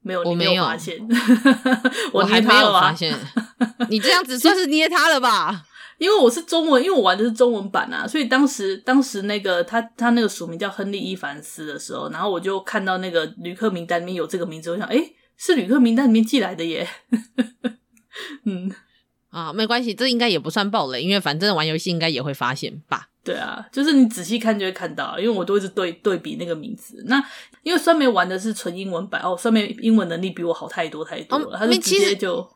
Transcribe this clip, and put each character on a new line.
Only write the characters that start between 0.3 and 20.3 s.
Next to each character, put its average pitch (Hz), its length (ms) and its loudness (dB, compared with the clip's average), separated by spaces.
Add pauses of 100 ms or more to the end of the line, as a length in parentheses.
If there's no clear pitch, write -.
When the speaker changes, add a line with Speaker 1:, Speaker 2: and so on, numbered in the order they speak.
Speaker 2:
没 175 80 0
有。 170 60 4
Speaker 1:
你 - 0 -
没 180 40 4
有 180 100 2
发 156 120 -2
现。 180 280 -10 (540)
<laughs> 262 560 0
我 196 140 4
捏 220 120 4
他 214 220 8
了 208 100 6
吧？ 185 80 6
Speaker 2:
我 - 0 -
还 - 0 -
没 - 0 -
有 - 0 -
发 185 140 4
现。 165 180 -4 (760)
你 220 80 2
这 240 120 2
样 359 120 4
子 254 160 -6
算 330 180 6
是 370 100 2
捏 311 220 2
他 330 200 2
了 294 120 4
吧？ 196 440 0 (180)
Speaker 1:
<laughs> - 160 -20
因 330 100 0
为 427 80 6
我 262 140 8
是 277 120 -6
中 320 260 0
文， 269 120 6
因 320 80 0
为 392 80 2
我 254 60 4
玩 190 160 4
的 214 60 0
是 240 80 0
中 240 200 4
文 202 180 -4
版 - 220 -4
啊， - 140 -6
所 302 140 -4
以 262 60 -2
当 269 200 4
时， 196 300 -2
当 262 260 2
时 208 200 -4
那 208 180 -4
个 180 240 0
他， 226 180 -2 (140)
他 233 140 0
那 240 120 4
个 214 60 2
署 175 180 -8
名 165 100 -12
叫 196 140 -6
亨 196 220 -8
利· 202 100 -6
伊 185 140 -6
凡 147 260 -12
斯 156 240 -14
的 147 100 -10
时 - 160 -12
候， 135 180 -8
然 160 120 -8
后 202 80 -2
我 180 80 -2
就 190 240 -4
看 196 220 -4
到 185 140 -2
那 185 120 -6
个 165 160 0 (120)
旅 175 140 -10
客 220 160 -2
名 175 160 -6
单 170 160 -2
里 175 40 -10
面 185 100 -8
有 165 100 -4
这 185 140 -6
个 170 80 -4
名 160 160 -12
字， 160 80 -8
我 175 80 -4
想， 196 80 -6
诶， 302 300 -2 (200)
是 - 200 2
旅 196 100 0
客 262 140 4
名 233 160 6
单 269 100 4
里 233 60 6
面 226 120 6
寄 247 140 0
来 190 160 -2
的 165 100 -6
耶。 165 240 -4 (800)
<laughs> - 800 -12
嗯。 185 240 -4 (640)
Speaker 2:
啊， 165 180 -8
没 220 140 -2
关 240 160 0
系， 233 100 -4
这 240 140 -2
应 254 100 0
该 240 120 2
也 180 100 2